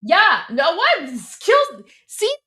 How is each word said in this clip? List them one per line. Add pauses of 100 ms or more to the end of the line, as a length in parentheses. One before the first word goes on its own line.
Yeah,
no,
what? (300)
Kill, (240)
see (140)